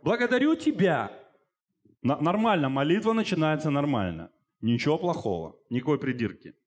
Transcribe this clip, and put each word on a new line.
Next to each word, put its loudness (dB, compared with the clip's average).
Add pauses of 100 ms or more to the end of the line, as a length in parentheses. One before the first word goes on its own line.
благодарю 2
Тебя". 0 (880)
На-, 0
нормально, 2
молитва 2
начинается 0
нормально. -2 (320)
Ничего 2
плохого, -4 (120)
никакой -2
придирки. -6 (120)